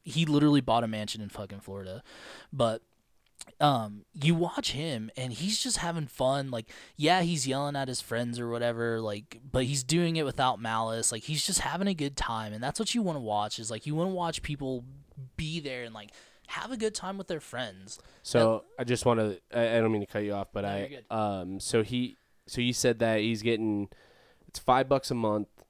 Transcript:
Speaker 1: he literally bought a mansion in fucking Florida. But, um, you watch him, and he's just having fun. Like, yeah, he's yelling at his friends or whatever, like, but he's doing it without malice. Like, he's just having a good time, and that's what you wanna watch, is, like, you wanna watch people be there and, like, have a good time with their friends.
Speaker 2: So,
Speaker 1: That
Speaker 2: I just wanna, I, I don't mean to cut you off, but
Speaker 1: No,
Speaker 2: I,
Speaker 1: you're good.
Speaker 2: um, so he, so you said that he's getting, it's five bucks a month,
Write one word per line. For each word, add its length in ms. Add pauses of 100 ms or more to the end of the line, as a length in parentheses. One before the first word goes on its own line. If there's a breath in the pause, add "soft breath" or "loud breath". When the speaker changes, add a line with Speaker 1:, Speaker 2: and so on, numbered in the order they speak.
Speaker 1:
he 220
literally 360
bought 220
a 40
mansion 340
in 80
fucking 320
Florida. 420 (480 loud breath)
But, 300 (800)
um, 520
you 220
watch 360
him, 460
and 160
he's 280
just 160
having 300
fun. 440
Like, 180 (260 loud breath)
yeah, 260
he's 260
yelling 280
at 120
his 120
friends 400
or 100
whatever, 520
like, 380 (120)
but 140
he's 180
doing 320
it 80
without 380
malice. 500
Like, 120
he's 220
just 140
having 280
a 60
good 220
time, 380
and 100
that's 160
what 160
you 60
wanna 180
watch, 400
is, 100
like, 160
you 100
wanna 160
watch 320
people 420 (500)
be 240
there 240
and, 100
like, 180 (360 soft breath)
have 240
a 60
good 180
time 220
with 100
their 140
friends. 580 (240 soft breath)
Speaker 2:
So, 400 (140)
Speaker 1:
That 40
Speaker 2:
I 40
just 200
wanna, 320 (160)
I, 240
I 40
don't 100
mean 100
to 60
cut 160
you 100
off, 200
but 80
Speaker 1:
No, 80
Speaker 2:
I, 100
Speaker 1:
you're 100
good. 240
Speaker 2:
um, 460
so 240
he, 340 (300)
so 140
you 120
said 260
that 200
he's 220
getting, 480 (580 soft breath)
it's 120
five 280
bucks 240
a 40
month, 320 (220)